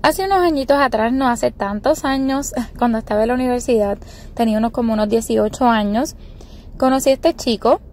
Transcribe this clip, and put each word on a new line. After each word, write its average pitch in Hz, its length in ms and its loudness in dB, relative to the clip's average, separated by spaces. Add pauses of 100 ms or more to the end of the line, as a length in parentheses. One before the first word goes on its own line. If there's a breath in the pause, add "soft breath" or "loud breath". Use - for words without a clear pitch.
Hace 349 240 2
unos 392 160 2
añitos 285 380 2
atrás, 226 340 2
no 269 140 2
hace 240 240 0
tantos 208 540 -2
años, 269 480 -2 (120)
<laughs> - 120 -18
cuando 240 200 2
estaba 220 260 0
en 226 60 0
la 247 40 2
universidad, 247 640 0 (360 loud breath)
tenía 220 240 0
unos, 226 140 0
como 226 220 0
unos 214 160 0
dieciocho 220 560 0
años, 220 500 2 (640 loud breath)
conocí 262 320 2
a 269 40 6
este 320 200 2
chico 247 480 0 (120)